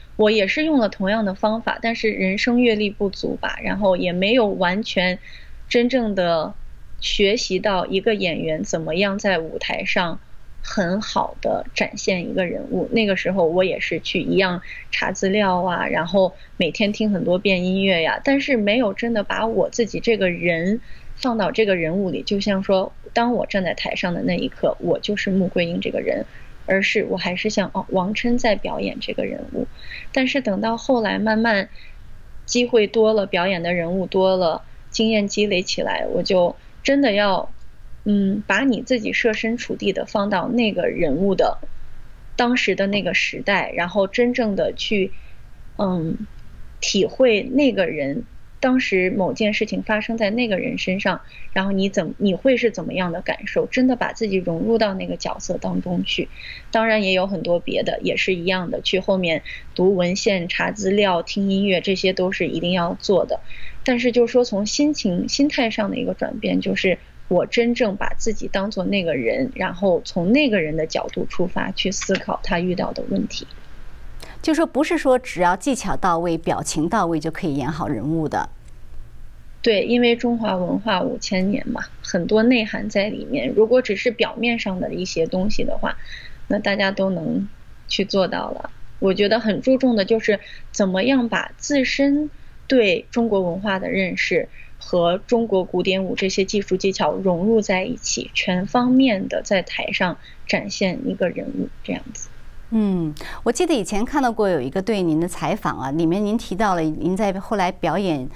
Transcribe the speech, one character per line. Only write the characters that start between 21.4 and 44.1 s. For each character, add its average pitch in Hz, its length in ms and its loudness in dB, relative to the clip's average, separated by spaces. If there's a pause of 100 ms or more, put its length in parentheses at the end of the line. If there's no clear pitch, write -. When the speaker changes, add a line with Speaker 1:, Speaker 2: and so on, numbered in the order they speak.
Speaker 1:
这 220 140 4
个 196 100 4
人 165 220 0
物 190 140 0
里， 139 100 -4
就 202 180 -2
像 196 240 0
说， 190 300 2 (200)
当 240 200 2
我 - 140 0
站 196 160 0
在 165 100 0
台 - 220 -6
上 175 180 -2
的 175 80 -4
那 180 160 0
一 - 100 -2
刻， - 320 0
我 175 200 0
就 208 180 -4
是 - 140 -2
穆 185 160 2
桂 185 180 0
英 175 160 -4
这 - 80 -4
个 - 100 -2
人， - 260 -2 (400)
而 190 160 2
是 196 280 0
我 190 80 -2
还 180 180 -4
是 214 140 -2
像， 196 240 0
哦， 190 160 -4
王 185 240 0
琛 240 240 2
在 226 180 4
表 - 240 -4
演 - 220 -4
这 - 120 -6
个 - 120 -2
人 - 160 -6 (120)
物。 - 140 -2 (460)
但 262 140 2
是 269 120 0
等 202 220 0
到 226 160 0
后 240 240 2
来 196 180 0
慢 214 180 2
慢 220 300 2 (760)
机 247 200 2
会 233 220 4
多 220 240 4
了， 214 140 2
表 180 220 0
演 185 140 0
的 170 120 0
人 170 180 -2
物 185 160 -2
多 190 300 4
了， 175 260 0 (260)
经 220 200 2
验 208 180 2
积 208 180 0
累 190 160 2
起 - 200 -2
来， 82 280 -2
我 175 140 0
就 180 320 4 (260)
真 277 200 4
的 254 100 4
要， 202 380 2 (560)
嗯， 202 420 2
把 202 140 2
你 262 200 2
自 254 180 0
己 208 140 -4
设 226 200 2
身 226 220 -2
处 233 200 -6
地 196 180 0
的 - 120 -4
放 202 240 -2
到 190 200 0
那 226 240 2
个 180 140 0
人 156 280 2
物 190 200 2
的 135 240 2 (760)
当 247 220 2
时 190 180 0
的 196 120 0
那 202 140 0
个 175 120 -2
时 - 280 -2
代， 185 340 0
然 170 120 -2
后 190 200 2
真 240 260 2